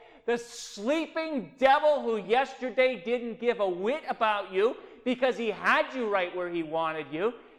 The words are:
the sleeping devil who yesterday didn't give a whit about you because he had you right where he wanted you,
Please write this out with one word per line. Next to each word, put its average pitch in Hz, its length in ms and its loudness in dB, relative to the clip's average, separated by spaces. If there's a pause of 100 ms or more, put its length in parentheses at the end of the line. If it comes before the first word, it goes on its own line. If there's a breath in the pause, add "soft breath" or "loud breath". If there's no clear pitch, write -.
(260 loud breath)
the 233 120 0
sleeping 294 1200 -4
devil 285 420 6
who 226 160 -2
yesterday 247 840 0
didn't 233 360 -4
give 226 200 0
a 202 100 2
whit 202 380 -2
about 208 440 -2
you 202 260 2 (260 loud breath)
because 247 340 0
he 226 140 -2
had 214 420 2
you 247 160 -2
right 185 260 0
where 180 140 -4
he 170 140 -4
wanted 160 480 -4
you, 180 200 -2 (280 loud breath)